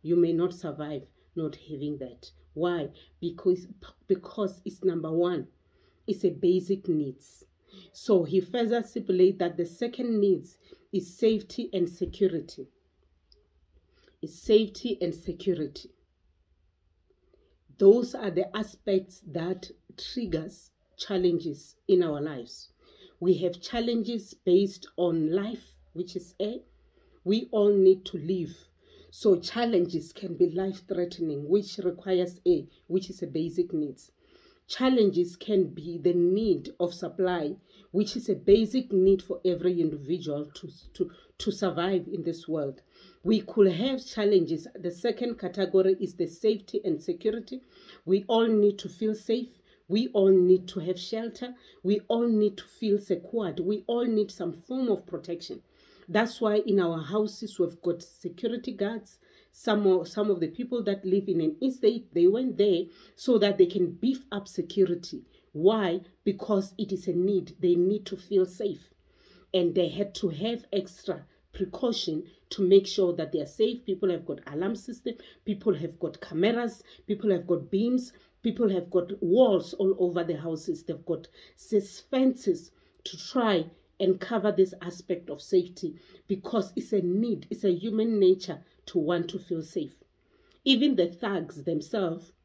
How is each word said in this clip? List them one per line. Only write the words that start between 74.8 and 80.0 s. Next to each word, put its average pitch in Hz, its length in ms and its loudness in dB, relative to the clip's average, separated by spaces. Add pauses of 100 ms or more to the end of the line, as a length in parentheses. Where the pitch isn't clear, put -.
people 202 300 0
have 156 240 -10
got - 220 -8
cameras, 226 640 -2 (240)
people 208 240 0
have 175 160 0
got 175 240 -2
beams, 247 420 0 (300)
people 233 260 2
have 180 220 -2
got 180 200 0 (100)
walls 202 520 0
all 190 260 0
over 175 240 0